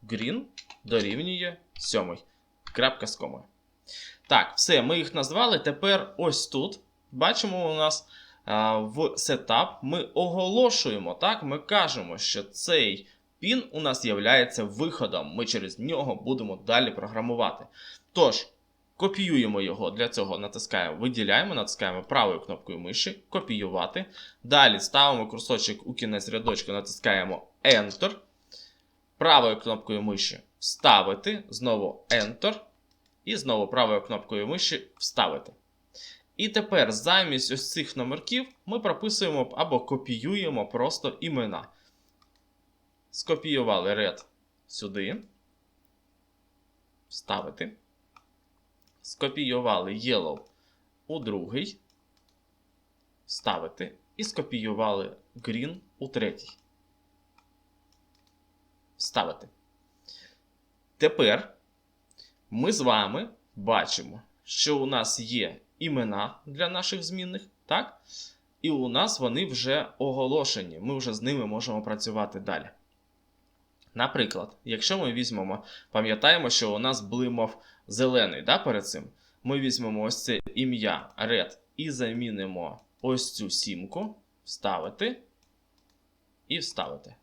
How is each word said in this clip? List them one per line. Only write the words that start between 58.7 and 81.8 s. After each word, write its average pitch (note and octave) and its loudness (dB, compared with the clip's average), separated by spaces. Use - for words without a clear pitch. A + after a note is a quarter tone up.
Вставити. - -2
Тепер - 4
ми C3 2
з G#3+ 0
вами A#2+ 4
бачимо, G2+ 0
що - 0
у C3+ 0
нас B2 -2
є A2+ -2
імена A#2 -2
для D3 -4
наших F#3 -6
змінних, F#3 -10
так? - -2
І E3 -2
у C3 0
нас D3+ 0
вони C3 0
вже C3+ -2
оголошені, C3 -2
ми B2+ -4
вже B2+ -4
з G#2+ -6
ними B2+ 0
можемо G#2+ -4
працювати G#2+ -4
далі. F#2 -6
Наприклад, A#2 -2
якщо A#2 -2
ми C#3 -2
візьмемо, G#2 -4
пам'ятаємо, A#2+ 4
що A2 2
у G#2+ -2
нас B2+ -2
блимав A#2 -2
зелений, G#2+ 2
да, D#3+ 4
перед G#2+ -2
цим. - -8
Ми C3+ 0
візьмемо A#2 -2
ось A2+ -2
це A2+ -2
ім'я A2+ 0
Red A2 -2
і D3+ -4